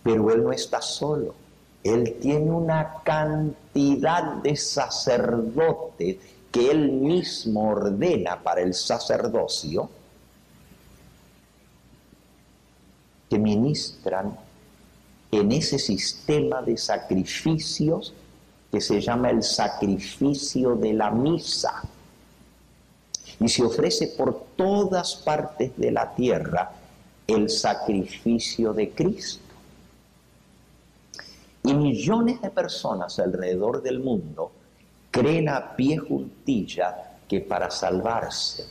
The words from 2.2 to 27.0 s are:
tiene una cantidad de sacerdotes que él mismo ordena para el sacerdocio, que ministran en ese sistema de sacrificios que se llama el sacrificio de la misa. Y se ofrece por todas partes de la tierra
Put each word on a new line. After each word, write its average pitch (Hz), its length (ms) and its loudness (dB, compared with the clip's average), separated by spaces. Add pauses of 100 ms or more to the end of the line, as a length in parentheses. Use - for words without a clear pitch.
tiene 151 320 2
una 160 500 -2
cantidad 151 1300 0
de 147 180 0
sacerdotes 120 1600 0 (340)
que 120 180 4
él 147 220 4
mismo 131 800 0
ordena 101 720 0
para 87 200 0
el 90 140 0
sacerdocio, 107 1160 -2 (3500)
que 107 120 2
ministran 107 1000 0 (920)
en 104 180 4
ese 139 300 2
sistema - 800 0
de 117 140 0
sacrificios 156 1400 -2 (560)
que 104 100 0
se 101 200 0
llama 120 300 0
el 117 120 2
sacrificio 120 1300 0
de 107 160 2
la 107 180 2
misa. 147 720 0 (1600)
Y 113 80 4
se - 140 2
ofrece 151 460 2
por - 380 -2 (100)
todas 185 600 2
partes 151 600 -2
de 117 160 2
la 113 220 -2
tierra 90 580 0 (540)